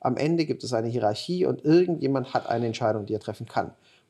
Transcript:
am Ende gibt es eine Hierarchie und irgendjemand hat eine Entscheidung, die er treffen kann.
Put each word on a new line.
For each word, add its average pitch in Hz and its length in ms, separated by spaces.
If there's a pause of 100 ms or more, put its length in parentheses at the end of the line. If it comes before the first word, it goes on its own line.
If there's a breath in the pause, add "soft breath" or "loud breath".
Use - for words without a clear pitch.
am - 180
Ende 165 260
gibt 143 200
es 120 100
eine 113 140
Hierarchie 120 580
und - 180
irgendjemand 151 680
hat 120 120
eine 117 200
Entscheidung, 110 400
die 110 80
er 101 60
treffen 110 260
kann. - 240 (400 soft breath)